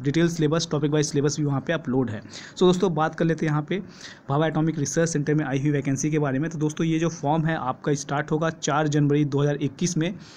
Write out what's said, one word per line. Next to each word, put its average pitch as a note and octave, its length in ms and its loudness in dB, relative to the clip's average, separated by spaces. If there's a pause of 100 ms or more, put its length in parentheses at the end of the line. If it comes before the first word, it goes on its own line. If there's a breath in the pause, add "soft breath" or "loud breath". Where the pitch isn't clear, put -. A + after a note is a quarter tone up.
डिटेल C#3+ 260 2
सिलेबस, E3 440 0
टॉपिक D3 200 0
वाइज D3+ 140 2
सिलेबस D3 340 0
भी D3+ 60 0
वहाँ C#3 160 0
पे E3+ 120 -2
अपलोड C3 360 0
है। G#2 120 -8
So - 380 -12
दोस्तों, F3+ 340 4
बात D#3 220 0
कर E3+ 100 0
लेते D#3+ 200 0
हैं D#3 80 0
यहाँ D3+ 160 0
पे F3+ 100 -2 (500 loud breath)
भाभा D3+ 180 2
एटॉमिक D#3+ 320 0
रिसर्च D#3+ 300 0
सेंटर D3 260 0
में D3+ 100 2
आई C3+ 140 0
हुई D3 120 0
वैकेंसी C#3+ 400 0
के D#3 80 2
बारे C3+ 200 0
में। D#3+ 100 -2
तो E3 80 -10
दोस्तों, D3+ 300 -2
ये D#3+ 120 2
जो E3 100 0
फॉर्म D#3 360 0
है D#3+ 100 0
आपका C3 380 -2
स्टार्ट D3 380 -4
होगा D#3+ 180 0
चार D#3 380 0
जनवरी D3 380 4
दो C#3 160 0
हज़ार D3 140 2
इक्कीस E3 420 -2
में, D#3 160 -2 (240 loud breath)